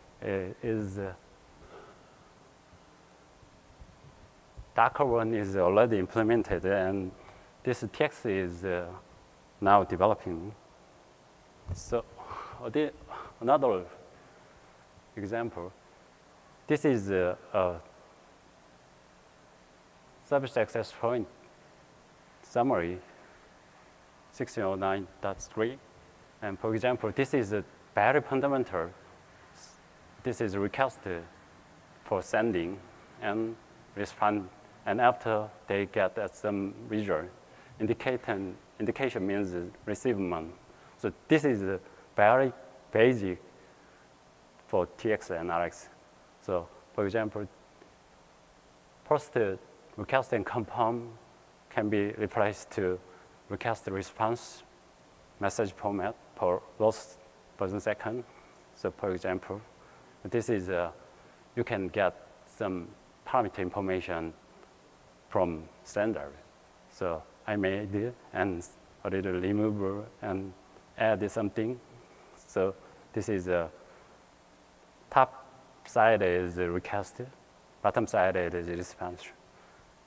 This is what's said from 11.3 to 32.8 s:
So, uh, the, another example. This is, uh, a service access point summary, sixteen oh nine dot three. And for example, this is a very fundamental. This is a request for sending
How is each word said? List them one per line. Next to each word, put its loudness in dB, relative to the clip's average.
So, -4
uh, -8
the, 0
another 4
example. -6
This 2
is, 2
uh, 2
a 2
service 0
access 0
point -2
summary, 0
sixteen -6
oh 0
nine 0
dot -4
three. -4
And -6
for -2
example, 0
this 0
is 0
a 0
very 6
fundamental. 0
This -4
is 0
a -2
request 0
for 0
sending 0